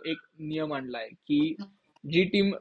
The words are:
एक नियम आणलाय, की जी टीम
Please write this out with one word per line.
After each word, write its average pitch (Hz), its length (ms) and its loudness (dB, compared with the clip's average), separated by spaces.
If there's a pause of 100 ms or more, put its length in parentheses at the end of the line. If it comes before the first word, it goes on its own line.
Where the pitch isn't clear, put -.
एक 160 120 -4 (220)
नियम 156 360 -4
आणलाय, 123 340 -6
की 151 460 0 (580)
जी 175 120 6
टीम 196 360 2